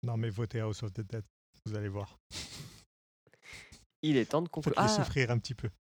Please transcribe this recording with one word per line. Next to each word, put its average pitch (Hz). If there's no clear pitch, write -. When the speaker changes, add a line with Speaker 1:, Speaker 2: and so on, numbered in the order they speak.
Speaker 1:
Non, 117
mais 113
votez 113
House 110
of 104
the 113
Dead, 107
vous 107
allez 104
voir. 101
Speaker 2:
Il 151
est 113
temps 156
de 175
conclure. 147
Speaker 1:
Faites-les 208
Speaker 2:
Ah ! -
Speaker 1:
souffrir 127
un 123
petit -
peu. -